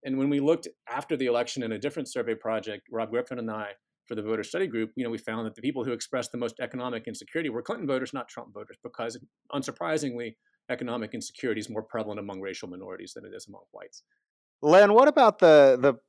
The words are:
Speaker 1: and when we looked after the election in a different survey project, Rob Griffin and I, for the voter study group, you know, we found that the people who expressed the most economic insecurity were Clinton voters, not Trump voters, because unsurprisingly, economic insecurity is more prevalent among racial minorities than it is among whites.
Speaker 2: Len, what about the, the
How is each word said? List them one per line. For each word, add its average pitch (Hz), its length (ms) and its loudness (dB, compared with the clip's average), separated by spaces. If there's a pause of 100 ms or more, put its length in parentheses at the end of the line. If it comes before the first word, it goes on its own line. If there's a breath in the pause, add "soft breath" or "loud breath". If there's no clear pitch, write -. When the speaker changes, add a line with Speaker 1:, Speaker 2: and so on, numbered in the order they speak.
Speaker 1:
and 135 140 -6
when 135 140 0
we 143 100 0
looked 151 260 0 (220)
after 143 280 -4
the 131 100 -2
election 120 360 -2
in 113 100 -4
a 104 60 -4
different 135 320 -8
survey 117 240 -4
project, 110 560 -6
Rob 113 200 -6
Griffin 123 280 -4
and 113 120 -8
I, 107 220 -8 (340)
for 117 100 -10
the 107 60 -4
voter 107 200 -2
study 185 240 -4
group, 113 300 -4
you 127 80 -4
know, 117 60 -6
we 113 80 -6
found 110 280 -6
that 107 80 -10
the 113 80 -18
people 131 220 -6
who 123 80 -6
expressed 120 400 -6
the 127 60 -8
most 117 220 -6
economic 123 460 -8
insecurity 143 440 -8
were 117 120 -6
Clinton 214 240 -8
voters, 131 260 -4
not 127 160 -8
Trump 113 240 -16
voters, - 300 -18
because 120 340 -10 (360)
unsurprisingly, 135 840 -6 (340)
economic 120 460 -6
insecurity 110 460 -6
is 107 100 -10
more 110 140 -8
prevalent 107 340 -8
among 101 220 -10
racial 95 280 -10
minorities 92 460 -14
than - 100 -18
it 95 100 -18
is 98 140 -16
among 98 220 -20
whites. 98 320 -20 (580)
Speaker 2:
Len, 190 320 8
what 247 140 8
about 285 320 4
the, 143 420 10
the 135 140 4 (140)